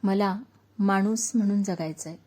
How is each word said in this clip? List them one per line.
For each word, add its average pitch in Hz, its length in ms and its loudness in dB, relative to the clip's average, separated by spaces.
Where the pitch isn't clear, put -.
मला 196 380 0
माणूस 196 560 2
म्हणून 202 280 2
जगायचंय. 170 540 -6